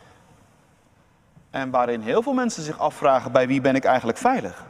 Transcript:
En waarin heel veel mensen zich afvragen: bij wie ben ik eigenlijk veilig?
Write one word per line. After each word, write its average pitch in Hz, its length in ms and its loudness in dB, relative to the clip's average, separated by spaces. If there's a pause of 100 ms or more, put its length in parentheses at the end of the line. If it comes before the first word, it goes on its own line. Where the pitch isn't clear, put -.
(1500)
En 135 200 -6
waarin 120 300 0
heel 139 220 0
veel 269 100 -4
mensen 247 300 -2
zich 151 160 -8
afvragen: 131 540 0
bij 127 140 4
wie 135 140 0
ben 131 140 2
ik 131 100 0
eigenlijk 117 340 2
veilig? 196 520 -2